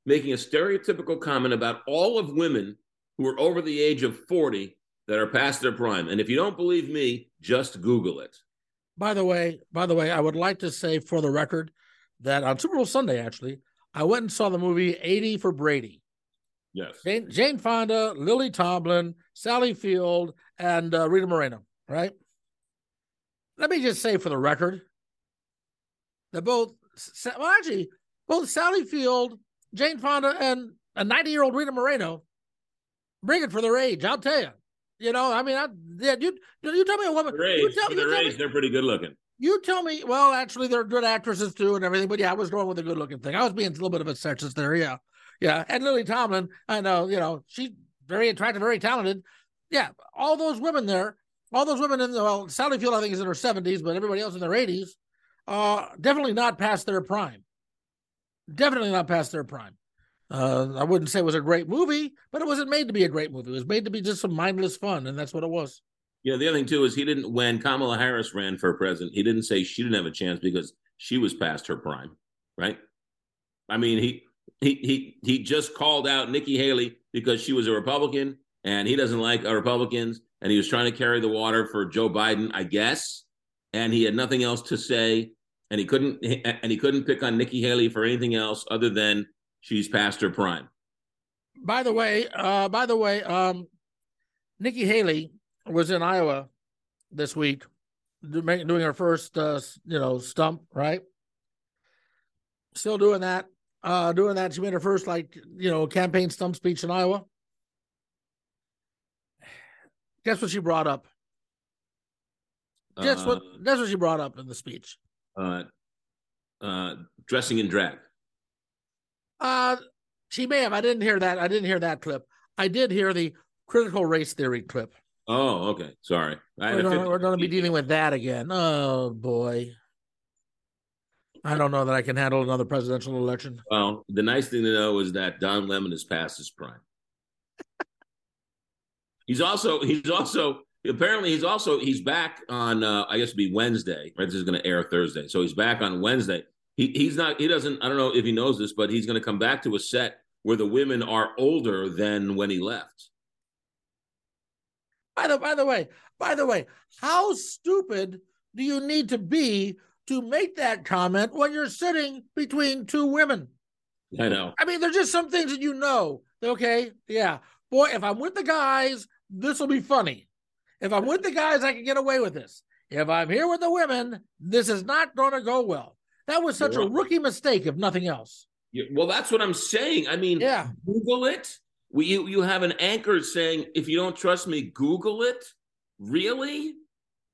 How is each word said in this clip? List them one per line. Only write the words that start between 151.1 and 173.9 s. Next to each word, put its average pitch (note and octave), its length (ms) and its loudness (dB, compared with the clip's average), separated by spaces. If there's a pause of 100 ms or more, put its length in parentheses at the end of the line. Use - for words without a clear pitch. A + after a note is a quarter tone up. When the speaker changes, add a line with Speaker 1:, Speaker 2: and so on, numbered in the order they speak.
Speaker 1:
older A#2 500 2
than G2+ 460 0
when G2+ 160 0
he F#2 80 -2
left. F#2+ 520 -8 (2000)
Speaker 2:
By - 140 0
the, C#4+ 100 2
by D4 160 -2
the C#4+ 100 4
way, A#3 220 2 (320)
by - 160 -2
the C#4+ 120 2
way, G#3 200 0 (340)
how F4+ 340 2
stupid A3 840 -2 (360)
do B3+ 80 -4
you C#4 160 0
need C#4+ 300 0
to B3+ 80 0
be G3+ 580 0 (320)
to C4 140 0
make E4 340 0
that A3+ 280 -2
comment F#3+ 480 2
when C#4+ 200 2
you're D4 160 -2
sitting D4 560 -2 (100)
between C#4 500 -2
two D4 220 0
women? C#4 400 2 (720)
Speaker 1:
I A#2 100 2
know. F#2+ 300 0
Speaker 2:
I D#4 60 2
mean, F4 160 -2
there's E4+ 160 2
just F#4+ 160 2
some E4+ 180 0
things D#4+ 220 0
that C#4 80 -6
you C#4+ 140 -2
know. B3 480 0 (200)
Okay, A#3 480 0 (160)
yeah. G3 320 0 (320)
Boy, C#4 220 6
if A3 100 -4
I'm G#3 160 0
with F4 160 -6
the F#4+ 80 -4
guys, C4+ 640 2 (260)
this C4 280 -2
will C#4+ 80 0
be C4+ 100 4
funny. F#3 480 0 (540)
If G3+ 120 -4
I'm G3+ 140 2
with F4+ 160 2
the G4 80 -2
guys, D4+ 320 2
I C4+ 100 2
can A#3 120 -10
get C4+ 120 0
away C4+ 220 2
with G3 160 0
this. - 300 -16 (260)
If D3+ 180 0
I'm E3 220 2
here C4+ 160 2
with E4+ 140 0
the E4+ 100 2
women, B3+ 540 0 (160)